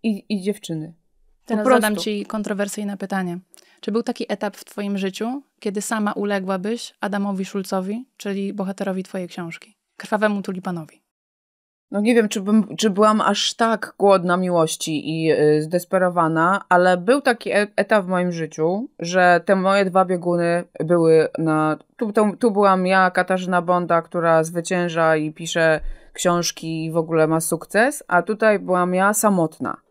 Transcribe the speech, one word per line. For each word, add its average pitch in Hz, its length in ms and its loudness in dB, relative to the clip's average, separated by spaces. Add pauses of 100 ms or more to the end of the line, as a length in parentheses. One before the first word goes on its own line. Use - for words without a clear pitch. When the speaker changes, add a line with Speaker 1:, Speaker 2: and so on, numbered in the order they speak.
Speaker 1:
i, 214 240 -2
i 202 140 -2
dziewczyny. 170 500 -6 (540)
Po - 20 -20
Speaker 2:
Teraz 214 180 -2
zadam 247 140 4 (120)
Speaker 1:
prostu. 190 180 -6
Speaker 2:
ci 202 160 -6
kontrowersyjne 202 720 -6
pytanie. 190 420 -6 (420)
Czy 208 120 -6
był 226 100 -2
taki 233 300 -6
etap 202 240 -6
w - 80 -20
twoim 202 340 -6
życiu, 214 440 -6 (180)
kiedy 202 220 -6
sama 208 300 -4
uległabyś 202 880 -4
Adamowi 202 440 -4
Szulcowi, 196 600 -6 (100)
czyli 202 360 -6
bohaterowi 196 500 -6
twojej 185 260 -10
książki, - 480 -14 (200)
krwawemu 208 460 -2
tulipanowi? 180 600 -10 (880)
Speaker 1:
No 202 100 -2
nie 233 140 2
wiem, 220 140 4
czy 208 120 -6
bym, 202 360 0
czy 214 140 0
byłam 214 300 4
aż - 340 -2
tak 226 440 -2
głodna 180 380 4
miłości 160 760 -2 (140)
i, 156 80 4
y, 151 300 4
zdesperowana, 175 1040 0
ale 180 280 6
był 226 240 2
taki 247 320 -2
e-, 208 140 2 (100)
etap 208 280 2
w 180 40 -8
moim 180 240 0
życiu, 165 560 -4 (100)
że 175 460 4
te 196 120 4
moje 196 280 2
dwa 185 200 2
bieguny 175 600 0 (160)
były 160 480 4 (100)
na... 156 400 0 (180)
Tu, 214 160 -4
tu, 214 240 2
tu 240 140 2
byłam 190 360 2
ja, 185 240 4
Katarzyna 185 520 0
Bonda, 175 400 0
która 165 420 2
zwycięża 165 720 0
i 156 160 -2
pisze 160 480 0 (320)
książki 165 720 -2
i 160 80 -6
w 165 40 -2
ogóle 160 300 2
ma 160 140 2
sukces, 208 680 -2
a 175 140 2
tutaj 214 360 0
byłam 180 360 0
ja 196 200 2
samotna. 170 640 0 (140)